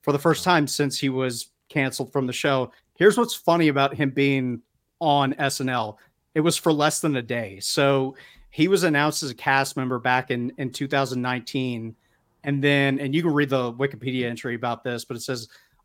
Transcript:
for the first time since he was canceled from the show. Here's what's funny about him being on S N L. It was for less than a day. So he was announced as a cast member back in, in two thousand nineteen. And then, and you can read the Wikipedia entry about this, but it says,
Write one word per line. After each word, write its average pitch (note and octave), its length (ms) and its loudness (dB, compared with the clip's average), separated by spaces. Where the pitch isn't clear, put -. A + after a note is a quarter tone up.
for D3+ 100 -2
the C#3+ 80 2
first D#3+ 240 2
time E3 240 4
since C#3 320 -4
he C#3 80 -2
was B2+ 400 -4
canceled C3+ 420 -4
from C3 160 -2
the B2+ 60 -6
show. C3+ 380 0
Here's G3+ 220 6
what's A#3+ 160 0
funny E3+ 360 4
about C#3 260 2
him C#3 140 0
being C3 520 0
on C#3+ 380 2
S C#3 240 -2
N C3 80 -4
L. A2+ 280 -4
It D#3 60 0
was E3 160 2
for D#3+ 160 2
less D3 260 2
than D3+ 160 0
a B2+ 60 -2
day. A2+ 400 -8
So C3+ 540 2
he D#3 180 2
was F#3 160 2
announced D3+ 400 2
as C3+ 80 -6
a A2+ 40 -12
cast C3+ 420 0
member B2+ 220 -4
back B2+ 320 0
in, A#2+ 260 -2
in B2+ 140 -6
two C#3 160 -6
thousand C3 340 -2
nineteen. B2 760 -6
And C#3 180 -2
then, C#3 380 2
and C#3 160 -4
you E3+ 60 2
can E3 120 0
read D3 160 2
the B2+ 220 0
Wikipedia B2+ 540 -4
entry A#2+ 300 -6
about A#2 280 -6
this, A#2+ 220 -6
but A#2+ 100 -12
it A2+ 60 -12
says, A#2+ 260 -8